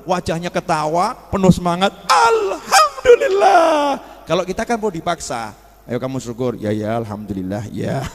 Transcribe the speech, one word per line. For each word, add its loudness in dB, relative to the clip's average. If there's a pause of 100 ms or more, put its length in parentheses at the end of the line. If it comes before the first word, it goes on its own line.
wajahnya -4
ketawa, -2 (160)
penuh 4
semangat, 2 (120)
Alhamdulillah. 4 (280)
Kalau 0
kita -6
kan -2
mau -4
dipaksa, -6 (340)
Ayo -4
kamu -4
syukur. -4
Ya, -4
ya, -2
alhamdulillah, -6
ya. -4
<laughs> -12